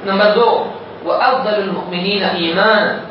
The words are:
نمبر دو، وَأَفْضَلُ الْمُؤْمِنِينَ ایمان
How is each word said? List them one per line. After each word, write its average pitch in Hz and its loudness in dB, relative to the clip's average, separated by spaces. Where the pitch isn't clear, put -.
نمبر 202 2
دو، - 2
وَأَفْضَلُ 214 0
الْمُؤْمِنِينَ 185 -2
ایمان 185 0